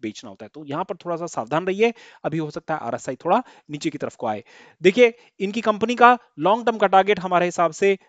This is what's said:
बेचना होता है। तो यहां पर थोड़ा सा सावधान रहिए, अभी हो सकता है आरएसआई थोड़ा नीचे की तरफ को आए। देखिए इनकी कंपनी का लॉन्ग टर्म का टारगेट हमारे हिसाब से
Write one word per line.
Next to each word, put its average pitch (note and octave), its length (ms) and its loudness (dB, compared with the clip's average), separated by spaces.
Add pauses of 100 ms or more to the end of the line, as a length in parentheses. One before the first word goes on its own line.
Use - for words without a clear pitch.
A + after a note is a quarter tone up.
बेचना A2 280 -10
होता G2+ 140 -18
है। C#3+ 100 -18
तो D#3 100 -16
यहां D3 200 -6
पर F#3+ 120 -10
थोड़ा E3+ 200 -8
सा E3 120 -8
सावधान D3+ 380 -4
रहिए, G#3 260 0 (320)
अभी D#3 140 -4
हो D#3 120 -6
सकता D#3+ 240 -8
है D3+ 80 -6
आरएसआई A#2+ 340 -8
थोड़ा G3 260 2 (280)
नीचे D3 200 -6
की C#3 80 -12
तरफ B2+ 180 -8
को B2 100 -8
आए। G#2+ 160 -6 (400)
देखिए A3+ 300 6 (280)
इनकी G3+ 200 -4
कंपनी A3 340 0
का A#3+ 220 6 (220)
लॉन्ग G#3 280 0
टर्म A3+ 120 -2
का G#3 80 2
टारगेट F#3+ 340 4
हमारे F3 260 0
हिसाब E3+ 260 0
से G3 260 0 (100)